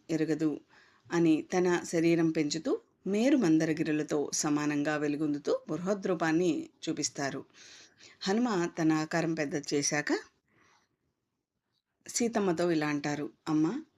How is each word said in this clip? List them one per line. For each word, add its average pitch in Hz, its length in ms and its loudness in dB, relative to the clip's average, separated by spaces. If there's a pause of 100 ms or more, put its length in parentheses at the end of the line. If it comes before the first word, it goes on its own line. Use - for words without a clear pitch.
ఎరగదు" 156 500 0 (520)
అని 165 300 4
తన 180 420 0
శరీరం 165 480 2
పెంచుతూ 160 480 -2 (280)
మేరు 233 300 4
మందరగిరులతో 156 960 2
సమానంగా 147 640 0
వెలుగొందుతూ 147 640 -2 (100)
బృహద్రూపాన్ని 175 1000 0 (200)
చూపిస్తారు. 139 560 -4 (760)
హనుమ 208 440 0
తన 160 260 0
ఆకారం 160 420 0
పెద్ద 147 400 -4
చేశాక 151 460 0 (1900)
సీతమ్మతో 190 640 0
ఇలా 151 160 2
అంటారు, 147 420 -4 (200)
"అమ్మ, 160 340 2 (140)